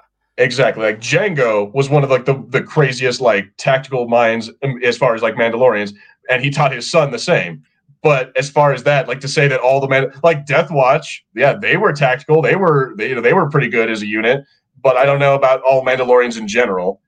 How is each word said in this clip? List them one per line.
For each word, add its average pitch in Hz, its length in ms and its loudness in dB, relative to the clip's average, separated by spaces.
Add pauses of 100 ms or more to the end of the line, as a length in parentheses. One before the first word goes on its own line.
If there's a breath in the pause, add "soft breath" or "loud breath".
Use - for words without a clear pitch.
(400)
Exactly. 117 440 0
Like, 107 160 -2
Jango 127 720 -2
was 135 160 -2
one 139 160 2
of, 143 60 -2
like, 123 160 0
the, 131 240 -2
the 123 140 -2
craziest, 127 580 -2
like, 104 240 0 (120)
tactical 131 500 -2
minds, 117 420 0 (140)
um, 127 200 -6
as 120 140 0
far 123 160 0
as, 110 80 -8
like, 110 140 -2
Mandalorians, 113 580 0 (380 soft breath)
and 127 120 0
he 143 60 -2
taught 139 220 0
his 120 180 -10
son 151 220 2
the 117 80 -6
same. 90 420 -4 (400)
But 135 340 0
as 143 140 -2
far 147 240 2
as 117 100 -8
that, 139 240 0
like, 127 120 -6
to 139 80 -12
say 143 220 2
that 127 100 0
all 135 200 2
the 135 80 -2
Man-, 135 240 0 (120)
like, 165 240 2
Death 165 240 0
Watch, 143 520 0 (120)
yeah, 127 180 2
they 113 240 0
were 190 160 0
tactical. 147 480 0
They 147 140 2
were, 143 420 0
they, 113 120 -4
you 127 60 -4
know, 117 60 -4
they 127 120 4
were 175 180 2
pretty 143 160 0
good 113 240 -2
as 107 100 -6
a 104 60 -8
unit. 110 360 0 (380 soft breath)
But 127 160 2
I 131 80 4
don't 139 140 2
know 139 160 2
about 131 260 2
all 131 240 2
Mandalorians 123 540 2
in 107 80 -8
general. 98 600 -2